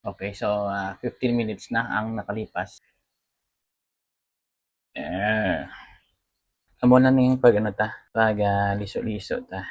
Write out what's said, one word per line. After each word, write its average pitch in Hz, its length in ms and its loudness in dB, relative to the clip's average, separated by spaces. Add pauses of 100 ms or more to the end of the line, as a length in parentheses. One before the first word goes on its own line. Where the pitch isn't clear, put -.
Okay, 98 320 -8
so, 104 320 -2
ah, 98 320 -4
fifteen - 400 -2
minutes 107 320 -4
na 117 160 0
ang 110 320 -4
nakalipas. 104 640 -6 (2250)
Eh. 92 640 -2 (1200)
Amo 123 160 8
na 131 160 6
ning 131 240 4
pag 120 240 6
ano 107 160 -2
ta, - 320 -4
pag, 110 320 2
ah, 101 400 2
liso-liso 104 640 -6
ta. 95 160 -10 (100)